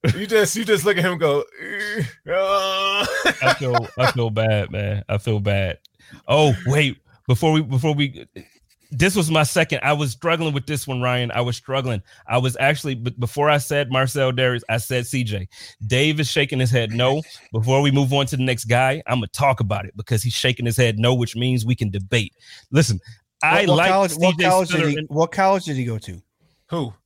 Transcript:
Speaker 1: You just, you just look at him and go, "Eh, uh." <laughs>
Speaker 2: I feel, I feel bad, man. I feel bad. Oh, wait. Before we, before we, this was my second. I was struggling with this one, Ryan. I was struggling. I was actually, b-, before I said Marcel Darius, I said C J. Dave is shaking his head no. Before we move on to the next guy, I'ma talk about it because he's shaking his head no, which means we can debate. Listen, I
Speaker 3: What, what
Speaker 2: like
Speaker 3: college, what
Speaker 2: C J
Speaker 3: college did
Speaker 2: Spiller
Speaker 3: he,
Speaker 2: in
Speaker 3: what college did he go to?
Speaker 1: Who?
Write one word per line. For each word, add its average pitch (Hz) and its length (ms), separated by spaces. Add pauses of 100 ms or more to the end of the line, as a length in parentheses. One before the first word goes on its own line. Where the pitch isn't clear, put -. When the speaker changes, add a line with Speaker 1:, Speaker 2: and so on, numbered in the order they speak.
(140)
Speaker 1:
You 196 120
just, 208 280
you 226 100
just 185 200
look 202 140
at 170 60
him 180 80
and 165 80
go, 147 220 (180)
"Eh, 208 420 (300)
uh." 196 720 (100)
<laughs> - 180 (100)
Speaker 2:
I - 160
feel, 120 300 (100)
I 127 140
feel 117 180
bad, 107 400
man. 101 380
I 101 100
feel 107 220
bad. 98 380 (500)
Oh, 147 260 (120)
wait. 139 320 (280)
Before 131 240
we, 156 120
before 135 300
we, 143 320 (680)
this 180 240
was 160 160
my 156 100
second. 156 400
I 147 120
was 143 180
struggling 165 420
with 139 120
this 151 200
one, 127 160
Ryan. 123 300
I 120 80
was 123 160
struggling. 127 460 (260)
I 120 100
was 127 220
actually, 139 340
b-, 120 240
before 143 320
I 147 80
said 143 320
Marcel 131 400
Darius, 123 380
I 113 80
said 120 320
C 127 160
J. 101 240 (360)
Dave 147 360
is 139 100
shaking 135 300
his 123 100
head 113 220
no. 127 280 (300)
Before 127 320
we 143 80
move 135 220
on 139 140
to 139 100
the 127 80
next 123 220
guy, 131 420
I'ma 120 240
talk 139 260
about 101 280
it - 100
because 107 260
he's 120 120
shaking 123 320
his 110 100
head 117 240
no, 123 140
which 120 200
means 120 320
we 123 80
can 107 160
debate. 98 420 (380)
Listen, 120 300 (420)
I 180 200
Speaker 3:
What, 190 80
what 143 60
Speaker 2:
like 180 140
Speaker 3:
college, 190 220
what 170 240
Speaker 2:
C 180 80
J 180 40
Speaker 3:
college 185 200
did 180 80
Speaker 2:
Spiller 147 140
Speaker 3:
he, 147 80
Speaker 2:
in 156 80
Speaker 3:
what 160 260
college 190 320
did 151 120
he 127 80
go 113 140
to? 87 240 (460)
Speaker 1:
Who? 139 260 (120)